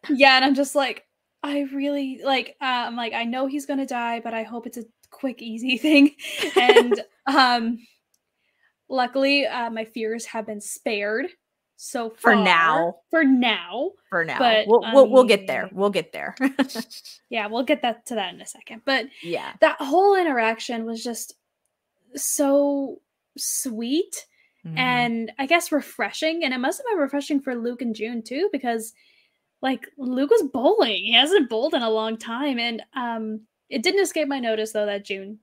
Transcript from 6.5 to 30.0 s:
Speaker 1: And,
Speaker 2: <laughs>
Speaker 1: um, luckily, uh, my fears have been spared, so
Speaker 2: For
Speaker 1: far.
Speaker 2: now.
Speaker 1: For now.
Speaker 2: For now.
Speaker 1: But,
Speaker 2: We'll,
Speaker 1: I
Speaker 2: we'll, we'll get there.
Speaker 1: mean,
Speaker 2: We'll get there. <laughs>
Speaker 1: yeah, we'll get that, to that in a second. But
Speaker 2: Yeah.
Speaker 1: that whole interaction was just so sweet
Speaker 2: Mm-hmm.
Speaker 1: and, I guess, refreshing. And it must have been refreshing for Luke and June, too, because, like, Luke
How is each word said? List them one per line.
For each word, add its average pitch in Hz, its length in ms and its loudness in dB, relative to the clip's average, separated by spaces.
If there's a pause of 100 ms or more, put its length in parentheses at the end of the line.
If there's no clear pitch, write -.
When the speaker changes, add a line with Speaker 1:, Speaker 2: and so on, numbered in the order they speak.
Speaker 1:
And, 415 480 6 (120)
Speaker 2:
<laughs> - 100 -20
Speaker 1:
um, 247 640 2 (1000)
luckily, 269 600 2
uh, 233 240 -4
my 226 140 -6
fears 220 400 -6
have 220 200 -8
been 208 160 -10
spared, 214 680 -4 (500)
so 233 340 -8
Speaker 2:
For 233 220 4
Speaker 1:
far. 196 100 4
Speaker 2:
now. 165 520 4 (140)
Speaker 1:
For 330 140 2
now. 247 680 0 (180)
Speaker 2:
For 170 140 -2
now. 160 160 -4
Speaker 1:
But, 220 280 4
Speaker 2:
We'll, 226 180 6
Speaker 1:
I 226 80 -4
Speaker 2:
we'll, 262 160 10
we'll 254 160 8
get 202 220 2
there. 127 180 -2
Speaker 1:
mean, - 100 -16
Speaker 2:
We'll 202 140 0
get 185 240 -4
there. 73 220 -10 (480)
<laughs> - 460 -20
Speaker 1:
yeah, 214 180 -4
we'll 233 160 -2
get 294 180 0
that, 226 260 -4
to 240 80 -8
that 185 180 -4
in 180 80 -20
a 196 40 -20
second. - 400 -18
But 262 220 -2 (140)
Speaker 2:
Yeah. - 400 -8
Speaker 1:
that 311 180 4
whole 359 360 4
interaction 233 720 0
was 226 180 -8
just 233 320 -10 (800)
so 277 880 0 (360)
sweet 247 880 -4 (400)
Speaker 2:
Mm-hmm. 165 140 -6
Speaker 1:
and, 240 580 0
I 277 80 -2
guess, 339 260 2
refreshing. 311 720 -4
And 262 80 -2
it 254 60 -4
must 269 220 -2
have 523 100 -10
been 415 80 0
refreshing 285 420 -2
for 269 140 -6
Luke 240 300 -6
and 233 100 -4
June, 226 300 -8
too, 330 280 -4
because, 233 420 -4 (680)
like, 262 340 -4
Luke 262 360 -2